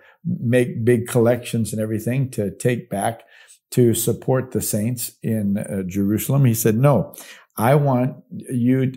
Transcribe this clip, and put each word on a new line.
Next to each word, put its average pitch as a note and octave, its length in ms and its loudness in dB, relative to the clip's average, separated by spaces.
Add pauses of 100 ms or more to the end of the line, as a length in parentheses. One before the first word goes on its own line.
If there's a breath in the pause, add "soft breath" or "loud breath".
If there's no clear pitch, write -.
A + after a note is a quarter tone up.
(260 soft breath)
make B2 600 0
big A#2+ 200 4
collections A#2 680 0
and A2 80 -4
everything A#2 480 -2
to G2+ 200 -4
take A#2+ 380 -4
back G#2 360 -4 (480 soft breath)
to A#2+ 200 6
support B2+ 600 -2
the G#2+ 100 -2
saints A#2 500 -4 (100)
in, G#2 360 -2
uh, G2 240 -6
Jerusalem." G2+ 640 0
He A2+ 80 4
said, A2 240 2
"No, C3+ 340 2 (460 loud breath)
I A#2+ 160 4
want C3+ 420 0 (140)
you B2+ 640 0